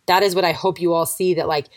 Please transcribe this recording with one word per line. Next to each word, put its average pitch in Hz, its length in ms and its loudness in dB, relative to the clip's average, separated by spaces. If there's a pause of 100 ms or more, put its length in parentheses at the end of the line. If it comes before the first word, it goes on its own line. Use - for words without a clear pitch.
that 185 160 4
is 196 120 2
what 185 120 2
I 165 60 2
hope 185 280 -2
you 170 140 0
all 165 100 0
see, 180 300 -2
that, 151 140 -2
like, 151 180 -2 (100)